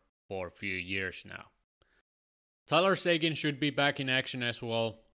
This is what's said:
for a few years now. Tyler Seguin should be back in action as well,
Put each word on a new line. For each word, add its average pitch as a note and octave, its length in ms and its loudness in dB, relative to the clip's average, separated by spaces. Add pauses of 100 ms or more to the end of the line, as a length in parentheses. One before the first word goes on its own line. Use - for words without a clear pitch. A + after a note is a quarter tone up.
(280)
for F#2 200 -6
a - 40 -12
few G2 240 -6
years F#2 520 -4
now. F#2+ 180 -14 (1200)
Tyler F3+ 300 4
Seguin E3 400 2
should C#3+ 240 -2
be D3 100 0
back C#3+ 300 2
in C3 100 -4
action C3 320 -2
as A#2+ 200 -4
well, A2+ 380 0 (160)